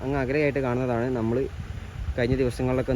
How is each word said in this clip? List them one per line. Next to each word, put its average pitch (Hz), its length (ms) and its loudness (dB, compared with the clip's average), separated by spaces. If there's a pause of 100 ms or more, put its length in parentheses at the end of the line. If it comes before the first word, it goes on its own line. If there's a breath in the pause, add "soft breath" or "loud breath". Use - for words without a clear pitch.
അങ്ങ് 139 200 0
അകലെയായിട്ട് 143 420 2
കാണുന്നതാണ് 123 400 2 (140)
നമ്മൾ 113 180 2 (800)
കഴിഞ്ഞ 127 240 2
ദിവസങ്ങളിലൊക്കെ 127 540 0